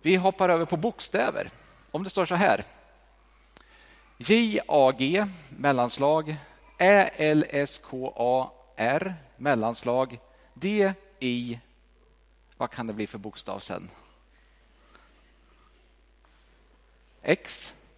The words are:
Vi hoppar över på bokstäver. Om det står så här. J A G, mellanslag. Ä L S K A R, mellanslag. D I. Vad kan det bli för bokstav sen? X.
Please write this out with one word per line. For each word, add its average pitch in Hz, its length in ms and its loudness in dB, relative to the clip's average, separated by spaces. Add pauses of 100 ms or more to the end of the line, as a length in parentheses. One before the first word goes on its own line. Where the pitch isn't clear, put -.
Vi 175 140 4
hoppar 185 320 2
över 170 160 4
på 175 120 -2
bokstäver. - 720 -4 (400)
Om 165 140 -6
det 190 60 -8
står 185 160 0
så 180 80 -2
här. 170 300 2 (1500)
J 220 500 2
A 135 300 6
G, 175 280 0 (220)
mellanslag. 143 880 0 (420)
Ä 190 380 6
L 151 320 2
S 143 360 -4
K 131 320 -8
A 127 340 0 (260)
R, 151 380 -2 (220)
mellanslag. 123 840 -2 (360)
D 196 380 0 (280)
I. 120 400 -4 (960)
Vad - 140 -6
kan 120 160 -10
det 110 60 -8
bli 107 140 -6
för 110 120 -16
bokstav 98 400 -12
sen? 92 320 -12 (3250)
X. - 520 -4 (240)